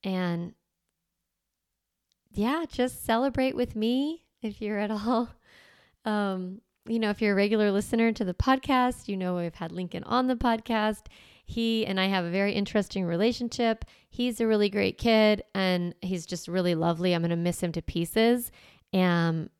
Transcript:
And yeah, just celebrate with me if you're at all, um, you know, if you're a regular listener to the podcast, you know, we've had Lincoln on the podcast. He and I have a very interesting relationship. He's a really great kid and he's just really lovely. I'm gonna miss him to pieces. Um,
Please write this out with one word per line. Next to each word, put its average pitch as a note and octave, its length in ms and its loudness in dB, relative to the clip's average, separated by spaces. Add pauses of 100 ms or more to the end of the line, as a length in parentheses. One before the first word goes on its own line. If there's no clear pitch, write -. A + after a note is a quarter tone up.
And F3+ 520 -4 (1800)
yeah, C4+ 360 -2
just - 360 -4
celebrate C4 500 0
with A#3+ 220 -4
me C4 480 -2 (180)
if G#3 180 -8
you're G#3 180 -4
at G#3 120 -2
all, A#3 380 0 (760)
um, G3 560 -4 (260)
you A3+ 120 -2
know, A3 120 0
if G#3 120 -2
you're G#3 100 4
a F#3+ 40 4
regular G#3 360 4
listener A3+ 400 2
to G#3+ 120 -2
the F3+ 100 -4
podcast, C4 760 0
you G3+ 80 -4
know, F3+ 200 -2
we've E3+ 180 -4
had E3 180 -8
Lincoln F3+ 320 -8
on B3+ 220 0
the B3+ 100 0
podcast. A3 680 -2 (400)
He A3+ 400 0
and F#3+ 120 -2
I F#3+ 80 2
have F#3+ 180 0
a E3+ 60 -4
very G3 220 0
interesting G3 540 -2
relationship. A3+ 800 0 (260)
He's B3 300 -4
a A3+ 60 2
really G#3 220 4
great G3 300 0
kid G#3+ 440 4 (120)
and F3+ 480 0
he's F3+ 240 -4
just - 220 -8
really F3+ 260 2
lovely. E3+ 400 2
I'm E3+ 80 0
gonna E3+ 140 0
miss E3+ 260 -2
him E3+ 100 -2
to E3 100 -6
pieces. A3+ 680 2 (420)
Um, E3+ 560 2 (120)